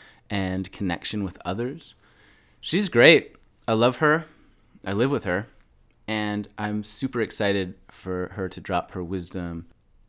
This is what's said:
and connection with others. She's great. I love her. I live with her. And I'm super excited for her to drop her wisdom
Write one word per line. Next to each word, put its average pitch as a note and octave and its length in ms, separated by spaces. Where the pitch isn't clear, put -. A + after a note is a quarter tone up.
and F#2+ 440
connection G2+ 520
with F#2 220
others. A#2+ 480
She's G3 300
great. B2+ 460
I A#2 60
love A#2+ 240
her. D#3+ 280
I F#2+ 60
live B2 180
with A#2+ 140
her. G2 240
And G#2 400
I'm G#2+ 260
super B2 380
excited G2+ 540
for F2+ 420
her F#2+ 160
to F2+ 100
drop F2 340
her F2+ 100
wisdom F2 640